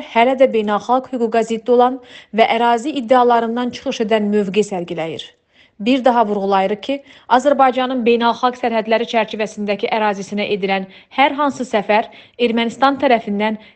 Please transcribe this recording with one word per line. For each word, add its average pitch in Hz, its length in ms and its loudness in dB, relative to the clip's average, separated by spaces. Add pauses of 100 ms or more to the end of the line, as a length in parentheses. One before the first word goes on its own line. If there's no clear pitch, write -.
hələ 240 320 2
də 262 160 4
beynəlxalq 220 560 0
hüquqa 226 340 -2
zidd 226 300 -4
olan 247 240 4 (400)
və 220 80 6 (120)
ərazi 240 440 0
iddialarından 240 720 2
çıxış - 320 -6
edən 208 240 0
mövqe 208 320 0
sərgiləyir. 175 640 -6 (560)
Bir 240 240 0
daha 240 240 4
vurğulayırıq 196 540 -2
ki, 277 160 -6 (300)
Azərbaycanın 254 760 2
beynəlxalq 233 560 0
sərhədləri 226 540 -2
çərçivəsindəki 208 760 -4
ərazisinə 208 640 -4
edilən 190 320 -2 (320)
hər 277 240 2
hansı 269 240 -2
səfər 214 480 0 (240)
Ermənistan 240 640 0
tərəfindən 214 560 0 (200)